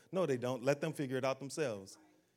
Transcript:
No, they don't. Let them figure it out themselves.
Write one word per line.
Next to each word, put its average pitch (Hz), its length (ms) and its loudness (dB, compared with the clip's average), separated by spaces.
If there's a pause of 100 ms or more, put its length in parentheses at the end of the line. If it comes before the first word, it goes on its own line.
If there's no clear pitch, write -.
(100)
No, 180 160 2
they 135 100 4
don't. 123 280 -2
Let 147 160 4
them 160 120 -2
figure 131 260 -2
it 127 60 0
out 135 140 2
themselves. 123 600 -4 (380)